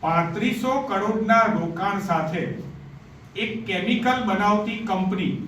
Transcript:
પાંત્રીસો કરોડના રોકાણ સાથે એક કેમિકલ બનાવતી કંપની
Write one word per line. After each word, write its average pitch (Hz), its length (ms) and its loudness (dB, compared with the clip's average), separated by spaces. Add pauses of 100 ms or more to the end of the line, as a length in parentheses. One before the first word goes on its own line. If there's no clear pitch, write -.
પાંત્રીસો 214 680 0 (160)
કરોડના 214 640 4
રોકાણ 180 500 -2
સાથે 165 400 0 (920)
એક 220 180 -4 (120)
કેમિકલ 233 600 0
બનાવતી 208 500 2 (100)
કંપની 190 460 0 (160)